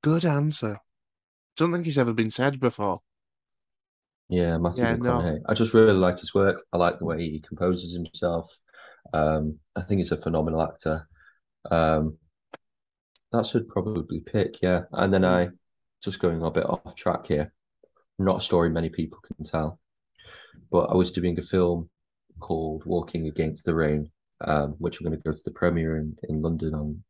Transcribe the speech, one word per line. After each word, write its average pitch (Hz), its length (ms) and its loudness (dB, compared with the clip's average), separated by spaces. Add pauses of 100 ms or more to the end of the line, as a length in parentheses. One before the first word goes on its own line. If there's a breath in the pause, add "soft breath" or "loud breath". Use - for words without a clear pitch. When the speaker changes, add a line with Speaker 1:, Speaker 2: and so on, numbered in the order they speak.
Speaker 1:
Good 160 220 4
answer. 143 540 0 (760)
Don't 170 140 2
think 175 140 -2
he's 151 140 0
ever 120 140 2
been 110 180 0
said 131 280 0
before. 104 400 0 (1300)
Speaker 2:
Yeah, 85 300 2
Matthew 85 260 0
Speaker 1:
Yeah, 117 120 2
no. 120 80 -2 (180)
Speaker 2:
McConaughey. 80 240 -2
I - 80 0
just 113 200 0
really 110 200 10
like 92 260 4
his - 140 -14
work. 98 300 2 (100)
I 87 40 0
like 87 220 2
the 85 60 -6
way 82 140 -2
he 80 200 -6
composes 87 540 -4
himself. 85 600 -4 (580 loud breath)
Um, 76 460 0 (160)
I 98 60 -6
think 95 180 0
he's 90 120 0
a 87 100 -2
phenomenal 80 400 0
actor. 78 460 -4 (600 soft breath)
Um, 80 480 2 (1120)
that's 120 200 0
who'd 113 180 0
probably 107 520 -4
pick, - 400 -2
yeah. 90 200 2 (120)
And 98 200 2
then 95 80 4
Speaker 1:
Hmm. 92 60 4
Speaker 2:
I, 90 220 4 (540)
just - 160 -8
going 82 220 0
a 82 100 -2
bit 80 140 0
off - 300 -6
track - 320 -4
here, 76 240 -2 (680)
not 92 200 2
a 92 80 -6
story 87 240 2
many 82 200 -2
people 80 300 -8 (160)
can 78 100 -12
tell, 78 340 -4 (920 loud breath)
but 87 180 4
I - 60 2
was 90 160 4
doing 87 260 -2
a - 40 -4
film 87 480 0 (500)
called 80 460 -4
Walking 85 420 -2
Against 78 380 -4
the 85 100 0
Rain, 76 340 0 (320)
um, 73 380 0
which 82 200 -6
I'm - 60 -12
gonna 78 120 -4
go 78 160 -6
to - 120 -10
the - 60 -6
premiere 82 460 0
in, 76 180 -6 (140)
in 78 120 -2
London 80 320 -2
on 76 360 -6